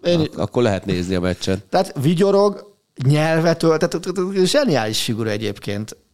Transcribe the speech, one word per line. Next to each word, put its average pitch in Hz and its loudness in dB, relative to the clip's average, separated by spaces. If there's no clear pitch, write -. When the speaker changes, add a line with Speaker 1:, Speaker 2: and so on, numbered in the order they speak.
Speaker 1:
Én 175 2
Speaker 2:
Ak-, - -4
akkor 120 0
lehet 98 0
nézni 92 -2
a 90 0
meccsen. 92 -2
Speaker 1:
Tehát 185 0
vigyorog, 196 2
nyelvet 160 2
ölt, 165 2
tehát 170 -6
zseniális 151 0
figura 110 -2
egyébként, 104 -6